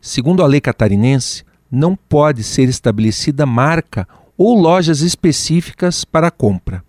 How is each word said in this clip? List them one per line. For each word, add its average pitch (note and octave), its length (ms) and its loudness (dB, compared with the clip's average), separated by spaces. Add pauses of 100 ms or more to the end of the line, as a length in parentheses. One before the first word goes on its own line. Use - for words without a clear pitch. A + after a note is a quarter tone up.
Segundo E3+ 380 0
a D3 60 4
lei C#3 120 4
catarinense, A#2 840 0 (260)
não D3+ 240 0
pode D3 480 0
ser C3 260 0
estabelecida A#2+ 800 -2
marca C3 640 -2 (280)
ou A3 240 4
lojas E3 400 2
específicas E3+ 1040 -2
para E3 220 0
a - 40 0
compra. F#2 580 -4